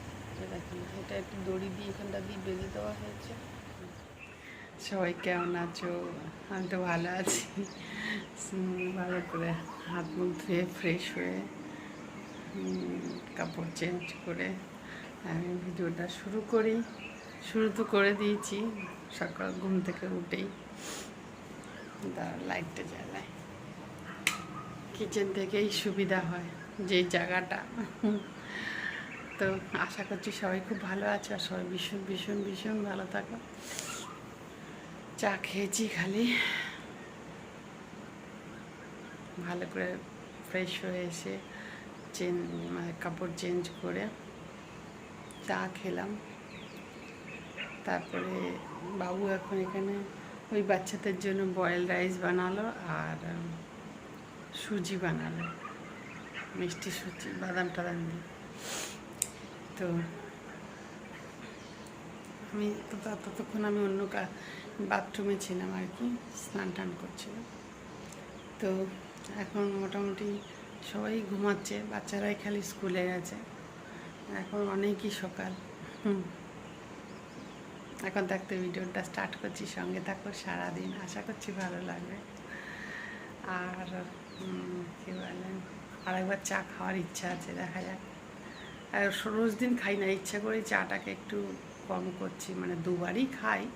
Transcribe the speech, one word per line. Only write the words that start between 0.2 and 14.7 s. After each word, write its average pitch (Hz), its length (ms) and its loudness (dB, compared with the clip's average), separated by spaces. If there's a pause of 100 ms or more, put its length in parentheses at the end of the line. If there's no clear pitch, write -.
এই 190 120 -4
দেখো 175 280 -4
না, 185 60 -4 (140)
এটা 202 220 -4
একটু 196 140 -6 (100)
দড়ি 190 300 2
দিয়ে 202 160 -4
এখানটা 196 340 -4
দিয়ে 196 200 -4
বেঁধে 185 280 0
দেওয়া 208 260 0
হয়েছে। 214 320 -6 (1500)
সবাই 185 260 4 (120)
কেমন 175 280 6 (120)
আছো? 175 260 -2 (640)
আমি 185 200 0
তো 185 60 4 (100)
ভালো 170 200 6 (120)
আছি। - 240 4 (1080)
উম, 185 300 2 (160)
ভালো 180 180 2 (120)
করে 170 200 2 (400)
হাত 175 160 2 (100)
মুখ 180 140 6 (100)
ধুয়ে 180 220 4 (140)
ফ্রেশ 180 280 4 (120)
হয়ে, 180 220 2 (1200)
উম, 92 440 0 (340)
কাপড় 170 420 0
চেঞ্জ 175 240 2 (220)
করে 180 240 0 (840)